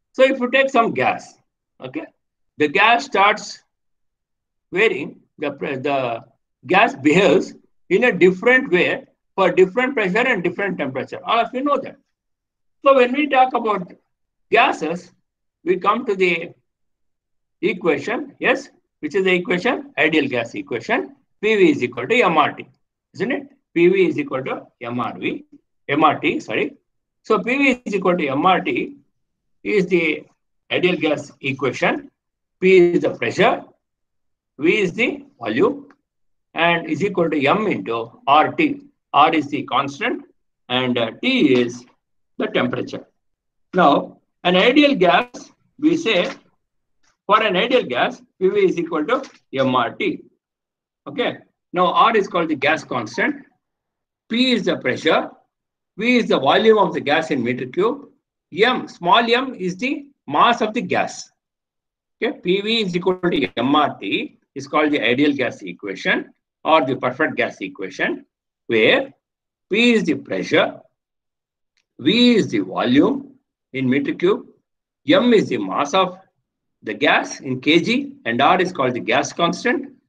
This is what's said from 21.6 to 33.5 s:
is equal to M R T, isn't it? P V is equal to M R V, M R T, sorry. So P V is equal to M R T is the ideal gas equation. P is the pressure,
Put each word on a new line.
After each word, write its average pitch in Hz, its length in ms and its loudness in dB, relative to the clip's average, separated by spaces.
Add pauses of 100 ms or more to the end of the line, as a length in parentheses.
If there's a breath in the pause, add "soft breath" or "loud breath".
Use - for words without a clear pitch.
is 123 120 -2
equal 123 240 -6
to 240 140 2
M 175 160 2
R 131 160 2
T, - 140 -18 (480)
isn't 208 160 -4
it? 285 160 -8 (260)
P 170 140 6
V 185 200 4
is 147 120 -2
equal 135 240 -6
to 226 240 -8 (140)
M 120 180 -6
R 104 180 -6
V, - 280 -6 (440)
M 147 140 0
R 139 160 4
T, 147 200 -2
sorry. 127 360 -6 (480)
So 214 160 2
P 240 180 -2
V 262 280 2
is 202 100 -6
equal 180 220 0
to 151 100 -2
M 143 180 -2
R 185 160 4
T 143 360 -6 (640)
is 196 240 0
the 170 380 -2 (460)
ideal 160 260 0
gas 147 340 -4 (100)
equation. 139 720 -4 (480)
P 180 340 6
is 151 80 2
the 139 100 -2
pressure, 175 520 0 (960)